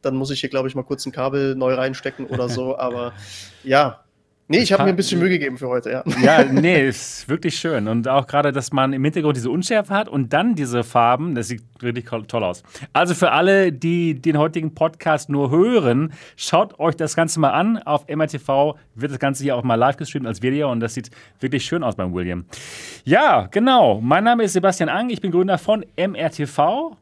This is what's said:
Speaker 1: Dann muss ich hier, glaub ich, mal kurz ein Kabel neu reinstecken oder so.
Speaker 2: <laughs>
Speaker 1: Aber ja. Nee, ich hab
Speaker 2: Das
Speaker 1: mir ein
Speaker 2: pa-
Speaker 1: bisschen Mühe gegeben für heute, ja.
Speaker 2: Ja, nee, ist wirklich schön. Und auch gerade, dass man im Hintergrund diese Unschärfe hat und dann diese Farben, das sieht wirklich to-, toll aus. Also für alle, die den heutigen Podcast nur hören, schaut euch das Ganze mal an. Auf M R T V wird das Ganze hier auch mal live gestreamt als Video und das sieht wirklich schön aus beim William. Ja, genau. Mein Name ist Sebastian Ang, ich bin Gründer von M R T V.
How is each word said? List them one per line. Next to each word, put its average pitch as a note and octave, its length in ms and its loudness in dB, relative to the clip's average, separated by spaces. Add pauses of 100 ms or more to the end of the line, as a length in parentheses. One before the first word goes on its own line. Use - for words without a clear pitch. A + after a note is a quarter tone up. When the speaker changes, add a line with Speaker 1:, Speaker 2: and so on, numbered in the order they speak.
Speaker 1:
Dann C3 140 -2
muss C3+ 160 -4
ich C3 80 -6
hier, D3 100 -6
glaub C3 160 -2
ich, C3 80 -6
mal C3 80 -6
kurz C3+ 240 -8
ein C3 60 -10
Kabel C3+ 420 -2
neu C3 200 0
reinstecken C3 520 -6
oder B2 220 -4
so. B2+ 300 -4
Speaker 2:
<laughs> - 20 -10
Speaker 1:
Aber A#2+ 320 -6 (500)
ja. C3+ 380 2 (520)
Nee, F#3 60 4
ich G#3+ 140 2
hab F#3+ 60 4
Speaker 2:
Das F#3+ 80 4
Speaker 1:
mir G3 40 6
ein F3+ 60 0
Speaker 2:
pa- - 0 -
Speaker 1:
bisschen E3+ 240 0
Mühe F#3 80 2
gegeben C#3+ 300 -2
für C3+ 100 -8
heute, B2 240 -2
ja. C3 100 -4 (220)
Speaker 2:
Ja, D3+ 180 8
nee, C#3 460 4
ist - 400 -8
wirklich D3 280 -4
schön. C3 300 -2
Und A2+ 220 -2
auch C3+ 180 2
gerade, C#3+ 240 2
dass C3 220 -6
man C3+ 200 2
im C3+ 120 -2
Hintergrund D3+ 320 0
diese A#2+ 120 -6
Unschärfe G3+ 460 -2
hat G#3 140 -2
und C3+ 240 -4
dann F#3+ 240 2
diese B2 260 -2
Farben, B2 540 2
das A2+ 100 -4
sieht A#2+ 160 -10 (160)
wirklich A#2+ 280 -6
to-, A2+ 160 -8
toll A2 200 -4
aus. F2+ 220 -4 (280)
Also F3 220 2
für E3 160 2
alle, F#3 400 4
die E3 500 -2
den D3+ 180 0
heutigen D#3+ 360 -2
Podcast D#3+ 540 -2
nur C#3+ 240 0
hören, D#3+ 600 2 (220)
schaut - 460 -2
euch E3+ 160 0
das D#3 180 -4
Ganze E3 240 0
mal C#3+ 120 4
an. G3 280 0
Auf D3 300 -2
M D#3 120 -4
R D#3 60 2
T D3 140 -8
V C#3+ 360 0 (200)
wird C#3 160 -6
das B2+ 80 -8
Ganze C#3 240 -2
hier C#3 100 0
auch A#2+ 80 -4
mal A#2 140 2
live C3 200 2
gestreamt C#3 300 -8
als A2 160 -6
Video C#3 260 0
und A#2 120 -2
das A2+ 140 -4
sieht - 160 -10 (280)
wirklich C3 260 -4
schön E3 200 -4
aus A2 100 -2
beim F2+ 180 -4
William. F2+ 320 -6 (600)
Ja, E3 480 4
genau. G3+ 480 4
Mein D3+ 240 2
Name A#3 180 4
ist F#3 120 0
Sebastian F#3 340 2
Ang, G#3+ 220 -2
ich A3 100 -6
bin F#3+ 100 -2
Gründer F#3 280 2
von G#3+ 360 -2
M F3+ 220 -2
R D#3 160 -2
T D3 140 -6
V. A3 560 0